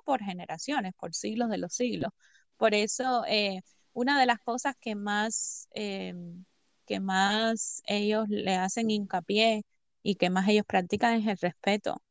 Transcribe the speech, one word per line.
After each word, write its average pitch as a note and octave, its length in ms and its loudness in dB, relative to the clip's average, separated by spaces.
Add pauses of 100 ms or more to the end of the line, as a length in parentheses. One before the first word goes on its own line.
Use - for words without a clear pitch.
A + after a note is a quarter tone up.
por B3+ 180 0
generaciones, F#3 760 -6
por E3+ 180 -10
siglos A3 360 -4
de G3+ 80 -2
los F3+ 160 -6
siglos. G#3+ 380 -2 (440)
Por A3 180 2
eso, A#3+ 520 0
eh, G3 360 0 (300)
una C4+ 280 0
de B3+ 60 6
las A#3+ 140 2
cosas B3+ 400 -4
que A3 140 -6
más, G#3 800 -4
eh, G3 400 -6 (720)
que G3 140 -4
más G3+ 840 2
ellos G#3 420 0
le G3+ 280 0
hacen G3+ 340 0
hincapié G#3+ 720 2 (380)
y G3+ 140 0
que F3+ 140 2
más F#3 180 4
ellos G#3 180 6
practican G3+ 480 2
es A3 120 0
el G3+ 120 0
respeto. - 720 -2